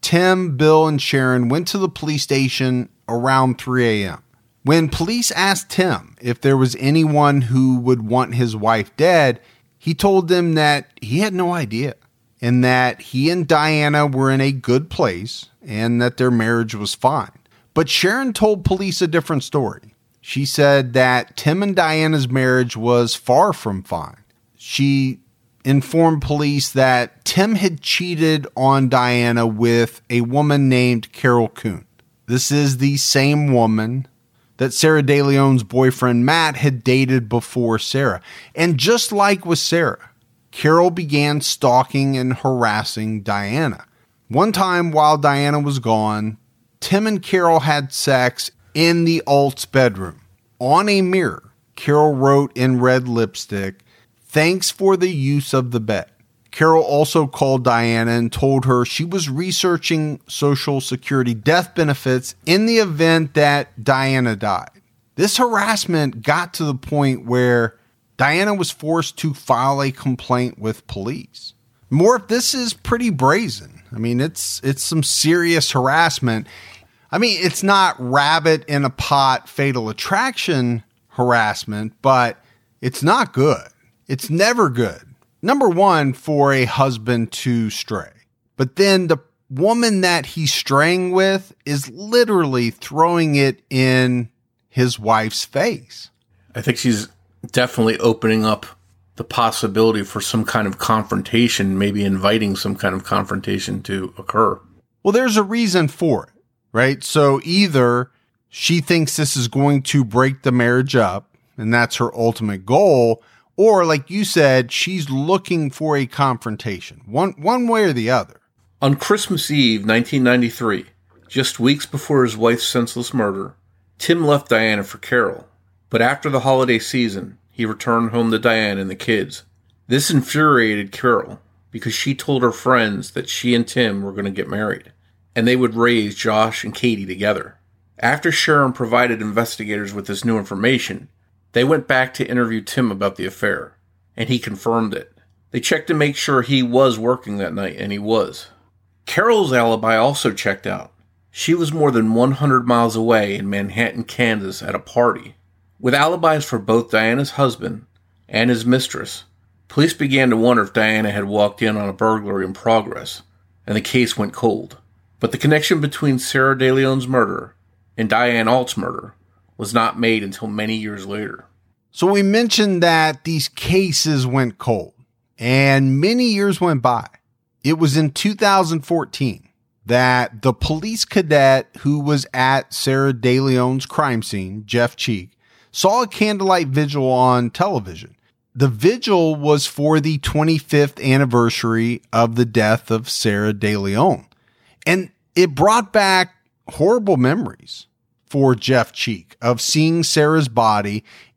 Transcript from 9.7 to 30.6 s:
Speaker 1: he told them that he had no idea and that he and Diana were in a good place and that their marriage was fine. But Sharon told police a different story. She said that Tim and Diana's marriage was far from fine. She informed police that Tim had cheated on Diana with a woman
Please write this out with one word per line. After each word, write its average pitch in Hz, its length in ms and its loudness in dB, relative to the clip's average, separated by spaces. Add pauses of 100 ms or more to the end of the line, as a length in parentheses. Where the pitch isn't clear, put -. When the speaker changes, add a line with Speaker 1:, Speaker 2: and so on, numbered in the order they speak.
Speaker 1:
he 160 160 -4
told 190 340 2
them 170 260 2
that 147 340 2 (140)
he 113 180 -4
had 208 140 0
no 180 200 -2
idea 131 420 -4 (460)
and 123 220 2
that 127 380 2
he 135 280 -2
and 175 180 -2
Diana 151 580 2
were 135 240 0
in 135 120 2
a 135 100 2
good 131 380 0
place 101 580 -4 (180)
and 117 360 -2
that 123 160 -2
their 127 140 2
marriage 117 440 0
was 104 180 -6
fine. 131 380 -2 (420)
But 156 160 0
Sharon 240 440 -2
told 208 320 0
police 190 360 -2
a 180 60 0
different 156 360 -2
story. - 520 -6 (260)
She - 240 -4
said 139 480 2
that 127 440 2
Tim 170 260 0
and 202 120 -2
Diana's 156 540 2
marriage 127 480 2
was 120 380 2
far 160 380 2
from 95 300 -6
fine. 78 400 -10 (320)
She 135 640 -2 (440)
informed 151 580 2
police 147 500 -2
that 127 520 0
Tim 208 320 0
had 185 260 -2
cheated 156 760 -2
on 135 340 2
Diana 120 580 2
with 117 640 0
a 120 120 0
woman 139 460 2